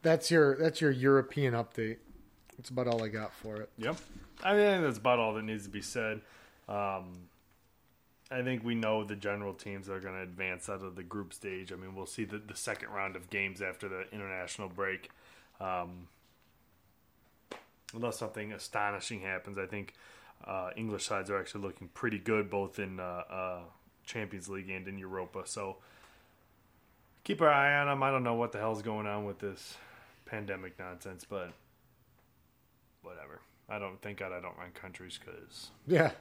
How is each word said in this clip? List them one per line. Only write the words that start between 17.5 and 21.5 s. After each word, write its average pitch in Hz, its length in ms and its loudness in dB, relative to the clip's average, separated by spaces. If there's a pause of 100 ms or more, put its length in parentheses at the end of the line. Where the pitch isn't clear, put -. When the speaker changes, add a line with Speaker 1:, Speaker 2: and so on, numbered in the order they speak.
Speaker 2:
unless 113 240 -2
something 107 340 -6
astonishing 104 680 -2
happens, 95 360 -4
I 95 80 -2
think, 101 280 -6 (520)
uh, 95 320 -4
English 110 280 -2
sides 98 240 -2
are 98 100 2
actually 95 220 -6